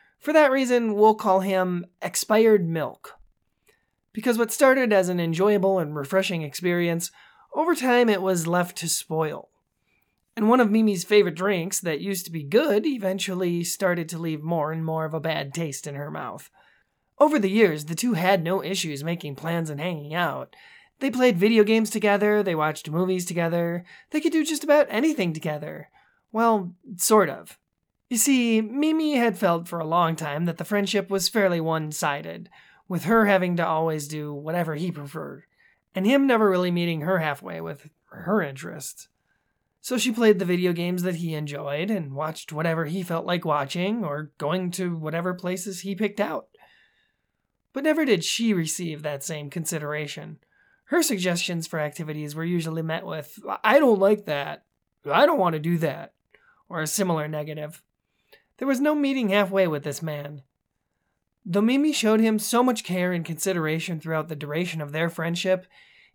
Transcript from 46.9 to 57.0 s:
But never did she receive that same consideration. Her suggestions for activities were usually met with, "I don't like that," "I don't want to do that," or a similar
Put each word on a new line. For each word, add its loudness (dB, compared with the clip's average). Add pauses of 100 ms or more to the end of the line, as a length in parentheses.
But -6
never 2
did 2
she 0
receive -4
that -6
same -10
consideration. -6 (460)
Her 2
suggestions -2
for -6
activities -8
were -6
usually -2
met -4
with, -10 (240)
"I 6
don't 6
like 4
that," -6 (400)
"I 4
don't 4
want 2
to -2
do 0
that," -6 (560)
or -6
a -4
similar -2